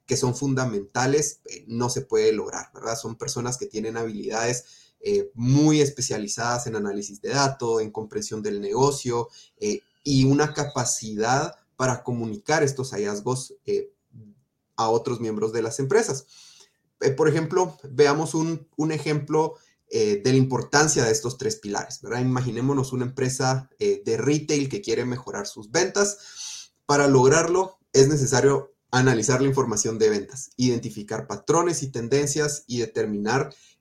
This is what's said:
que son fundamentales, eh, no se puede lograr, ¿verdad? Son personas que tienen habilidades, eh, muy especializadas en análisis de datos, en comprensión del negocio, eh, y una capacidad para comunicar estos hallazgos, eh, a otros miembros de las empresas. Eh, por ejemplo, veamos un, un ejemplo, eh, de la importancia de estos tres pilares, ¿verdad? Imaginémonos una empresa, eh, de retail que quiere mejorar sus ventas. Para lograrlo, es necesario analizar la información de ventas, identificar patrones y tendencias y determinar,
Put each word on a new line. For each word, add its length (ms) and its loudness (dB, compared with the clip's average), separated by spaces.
que 100 0
son 180 0
fundamentales, 1120 -2
eh, 220 -20
no 240 -2
se 100 -4
puede 320 2
lograr, 400 -8
¿verdad? 240 -8
Son 180 -10
personas 420 -6
que 100 -8
tienen 280 -8
habilidades, 720 -4
eh, 340 0
muy 460 4
especializadas 840 -2
en 100 -6
análisis 460 -6
de 80 -6
datos, 500 0
en 120 -4
comprensión 500 -8
del 180 -4
negocio, 720 0
eh, 220 -4
y 200 4
una 280 4
capacidad 1000 -2
para 280 -2
comunicar 600 -2
estos 280 -2
hallazgos, 600 -4
eh, 260 -4
a 120 0
otros 300 0
miembros 340 -4
de 80 -2
las 180 -4
empresas. 460 0
Eh, 100 2
por 160 2
ejemplo, 560 0
veamos 500 2
un, 340 -2
un 140 0
ejemplo, 640 0
eh, 340 2
de 80 4
la 60 6
importancia 640 2
de 80 2
estos 260 -4
tres 200 -4
pilares, 440 -8
¿verdad? 200 -6
Imaginémonos 720 -2
una 120 -4
empresa, 720 -2
eh, 280 0
de 120 0
retail 520 0
que 120 -6
quiere 240 -2
mejorar 420 -8
sus 220 -16
ventas. 1000 -2
Para 220 4
lograrlo, 720 6
es 140 8
necesario 640 2
analizar 500 4
la 60 4
información 520 0
de 100 6
ventas, 460 -4
identificar 720 -2
patrones 560 0
y 80 -8
tendencias 760 -2
y 120 -4
determinar, 760 -2